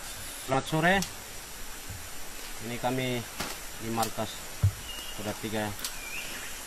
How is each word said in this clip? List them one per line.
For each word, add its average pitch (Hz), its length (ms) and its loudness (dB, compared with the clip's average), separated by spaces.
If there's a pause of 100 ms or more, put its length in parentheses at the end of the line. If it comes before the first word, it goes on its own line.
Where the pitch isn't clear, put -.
(500)
selamat 135 160 6
sore. 170 320 8 (1700)
Ini 120 160 -2
kami 127 400 2 (640)
di 113 80 -2
markas 113 400 2 (800)
Kodam 104 320 -2
Tiga 107 240 2 (960)